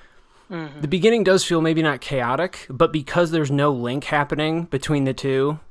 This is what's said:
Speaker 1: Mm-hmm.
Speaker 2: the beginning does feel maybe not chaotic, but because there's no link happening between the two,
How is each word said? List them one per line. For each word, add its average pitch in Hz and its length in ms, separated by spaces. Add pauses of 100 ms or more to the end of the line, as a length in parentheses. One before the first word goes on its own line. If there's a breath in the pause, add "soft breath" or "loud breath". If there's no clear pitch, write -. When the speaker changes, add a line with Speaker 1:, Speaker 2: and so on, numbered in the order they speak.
(520 soft breath)
Speaker 1:
Mm-hmm. 151 300
Speaker 2:
the 147 80
beginning 208 340
does 185 220
feel 165 160
maybe 160 200
not 147 200
chaotic, 139 680
but 156 220
because 160 400
there's 156 180
no 143 220
link 123 320
happening 156 600
between 143 400
the 131 80
two, 139 580